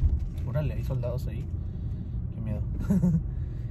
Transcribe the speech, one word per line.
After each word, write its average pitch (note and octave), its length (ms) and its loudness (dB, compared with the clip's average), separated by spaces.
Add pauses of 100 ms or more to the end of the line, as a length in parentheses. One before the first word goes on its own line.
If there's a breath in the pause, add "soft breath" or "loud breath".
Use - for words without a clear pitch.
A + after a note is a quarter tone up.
(460)
Órale, C#3+ 280 0
hay - 100 -2
soldados A#2+ 440 -2
ahí. - 180 -4 (880 loud breath)
Qué - 60 -6
miedo. - 200 -2 (280)
<laughs> F3+ 300 6 (520 loud breath)